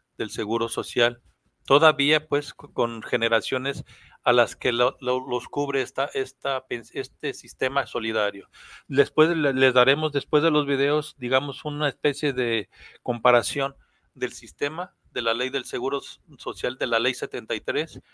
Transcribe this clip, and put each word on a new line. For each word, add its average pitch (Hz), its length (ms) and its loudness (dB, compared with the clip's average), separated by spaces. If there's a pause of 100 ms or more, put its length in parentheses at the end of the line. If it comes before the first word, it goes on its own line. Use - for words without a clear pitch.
(180)
del 110 140 -6
Seguro 113 400 -2
Social. 120 500 0 (440)
Todavía, 151 640 4
pues, 143 280 -2
co-, - 180 -20
con 117 320 -2
generaciones 117 800 0 (400)
a 127 80 4
las 120 240 4
que 127 160 -2
lo, 123 280 0
lo, 127 280 -2
los 123 180 -4
cubre 139 340 -4
esta, 135 320 -4
esta 135 540 -6
pens-, 117 260 -8
este 135 420 -8
sistema 135 520 -4
solidario. 107 640 -4 (380)
Después 156 480 4
le, 147 160 2
les 131 200 6
daremos, 139 380 4
después 143 320 2
de 160 80 4
los 151 160 2
videos, 143 520 0
digamos, 131 460 -2
una 147 240 -2
especie 143 440 0
de 117 360 -2 (360)
comparación 123 720 2 (380)
del 123 180 -6
sistema, 156 640 -8 (160)
de 123 100 -4
la 113 120 2
ley 127 160 -4
del 127 140 -4
Seguro 135 340 -4
S-, - 200 -14 (180)
Social, 123 420 -6
de 131 100 -4
la 117 100 2
ley 123 160 0
setenta 117 400 -8
y 107 60 -4
tres 143 400 -6 (140)